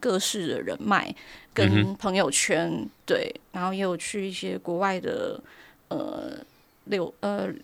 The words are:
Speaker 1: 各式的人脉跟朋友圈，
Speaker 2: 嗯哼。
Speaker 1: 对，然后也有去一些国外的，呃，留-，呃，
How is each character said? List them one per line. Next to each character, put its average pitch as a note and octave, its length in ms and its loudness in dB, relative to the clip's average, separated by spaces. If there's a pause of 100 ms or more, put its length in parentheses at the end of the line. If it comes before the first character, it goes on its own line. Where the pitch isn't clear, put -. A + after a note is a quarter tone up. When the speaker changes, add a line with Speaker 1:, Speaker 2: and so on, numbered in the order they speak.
Speaker 1:
各 F#3 160 2
式 F#3+ 300 -2
的 B2 140 -2
人 F2+ 200 -4
脉 G#3 340 0 (380)
跟 G#2 420 6
朋 G3 180 -2
友 F#3 180 6
圈， E3+ 360 4
Speaker 2:
嗯 E3 40 0
哼。 E3+ 180 -4 (160)
Speaker 1:
对， - 280 2 (200)
然 F3+ 120 -2
后 F#3+ 80 0
也 F#3+ 80 -2
有 F#3 140 2
去 F#3+ 320 -4
一 F#3+ 40 -6
些 F#3 260 -4
国 F3 220 -4
外 F#3+ 200 2
的， - 400 -4 (480)
呃， G1+ 460 -6 (520)
留-， F#3+ 360 -2
呃， G3+ 260 -2 (160)